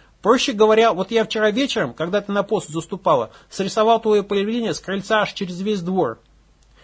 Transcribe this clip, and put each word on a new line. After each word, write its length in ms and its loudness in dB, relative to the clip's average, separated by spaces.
Проще 320 2
говоря, 400 4
вот 180 -4
я 140 2
вчера 260 0
вечером, 440 -2
когда 260 -2
ты 120 -6
на 100 0
пост 260 -4
заступала, 640 0
срисовал 500 2
твое 220 2
появление 520 -2
с 60 -8
крыльца 420 -2
аж 100 -4
через 280 -8
весь 200 -4
двор". 380 -2